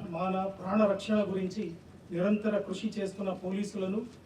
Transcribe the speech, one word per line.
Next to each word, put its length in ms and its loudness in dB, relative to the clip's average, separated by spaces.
మాన, 340 0
ప్రాణ 400 2
రక్షణ 460 4
గురించి 420 -2
నిరంతర 460 2
కృషి 420 -2
చేస్తున్న 300 -2
పోలీసులను 720 -2